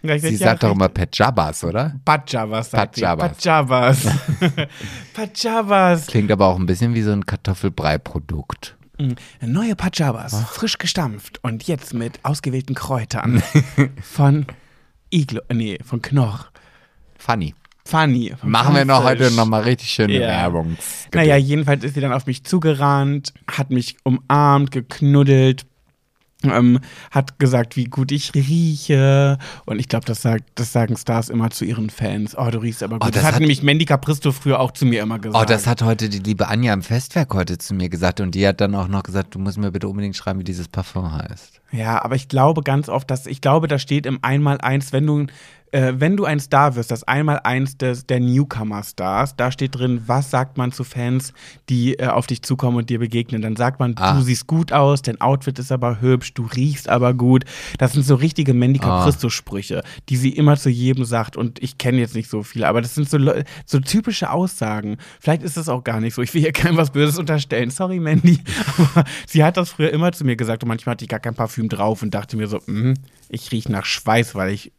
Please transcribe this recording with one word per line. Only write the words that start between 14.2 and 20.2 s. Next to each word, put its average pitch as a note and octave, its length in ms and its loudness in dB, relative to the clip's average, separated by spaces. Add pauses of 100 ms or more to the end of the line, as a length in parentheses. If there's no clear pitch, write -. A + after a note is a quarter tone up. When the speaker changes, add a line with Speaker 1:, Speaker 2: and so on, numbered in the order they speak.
Speaker 1:
Iglo, C#3 300 0 (120)
nee, A2 320 -4
von A#2 180 -6
Knorr. B2 440 -2 (720)
Speaker 2:
Funny. G2 360 -2 (300)
Speaker 1:
Funny. C3+ 560 2
Von - 100 -2
Speaker 2:
Machen B2+ 240 4
wir C#3 100 6
noch C3 180 4
Speaker 1:
Funfish. B2+ 260 4
Speaker 2:
heute A#2 80 4
noch A2+ 100 4
mal A2 160 2
richtig A#2+ 280 0
schöne G#2 300 2